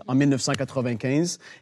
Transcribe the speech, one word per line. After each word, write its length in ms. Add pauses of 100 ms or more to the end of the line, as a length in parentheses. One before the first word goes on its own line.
en 80
mille 160
neuf 120
cent 120
quatre-vingt-quinze. 880 (220)